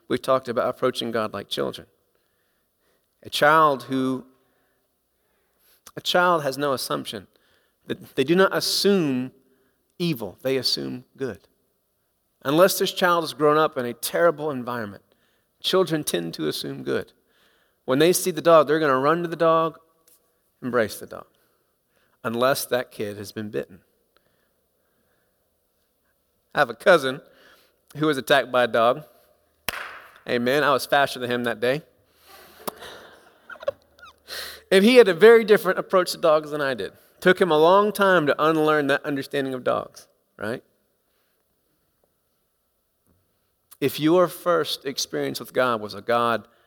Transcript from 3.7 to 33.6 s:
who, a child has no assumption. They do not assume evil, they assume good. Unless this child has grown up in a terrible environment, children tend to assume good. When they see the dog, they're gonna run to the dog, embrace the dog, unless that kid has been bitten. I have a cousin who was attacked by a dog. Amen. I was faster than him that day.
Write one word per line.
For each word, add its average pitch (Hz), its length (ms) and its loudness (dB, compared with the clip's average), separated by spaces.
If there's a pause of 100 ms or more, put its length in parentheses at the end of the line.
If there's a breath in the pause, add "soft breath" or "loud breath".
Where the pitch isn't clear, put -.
who, 131 400 -4 (1700)
a 147 60 -14
child 180 400 2
has 135 160 -4
no 143 160 -2
assumption. 117 520 -8 (880)
They 135 100 0
do 160 120 2
not 190 180 4
assume 151 800 0 (680)
evil, 113 440 -6
they 135 160 -2
assume 131 460 -6 (120)
good. 123 240 -8 (1040)
Unless 175 340 4
this 190 140 -2
child 175 300 2
has 143 100 -8
grown 151 240 2
up 156 220 0
in 123 80 -6
a 120 80 -8
terrible 156 560 -2
environment, 120 520 -10 (600)
children 160 420 0
tend 170 300 -6
to 160 120 -8
assume 139 360 -8
good. 127 300 -6 (720)
When 131 140 0
they 170 120 6
see 180 200 -2
the 156 100 -8
dog, 160 240 6
they're 147 120 0
gonna 143 200 2
run 156 240 0
to 170 60 -6
the 165 60 -8
dog, 160 440 0 (840)
embrace 120 380 -2
the 107 60 -16
dog, 90 200 -18 (960)
unless 123 440 -2
that 123 240 -4
kid 104 260 -10
has 101 160 -14
been 107 160 -10
bitten. 117 320 -10 (2750)
I 151 40 -2
have 143 120 2
a 113 40 -12
cousin 147 480 2 (760 soft breath)
who 147 100 -2
was 151 100 0
attacked 131 340 2
by 123 140 2
a 117 40 0
dog. 123 360 0 (1200 loud breath)
Amen. 123 380 0
I 143 80 2
was 123 140 0
faster 139 320 0
than 120 120 -6
him 123 140 -2
that 113 160 -4
day. 131 220 -2 (3000 loud breath)